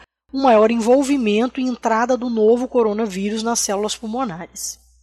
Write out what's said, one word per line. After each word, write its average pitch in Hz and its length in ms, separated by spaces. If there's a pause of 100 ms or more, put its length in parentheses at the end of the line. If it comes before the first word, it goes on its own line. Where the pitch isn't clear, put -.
(340)
um 269 80
maior 220 280
envolvimento 240 880
e 254 60
entrada 240 500
do 247 140
novo 233 400
coronavírus 214 760
nas 226 180
células 208 360
pulmonares. 220 800 (240)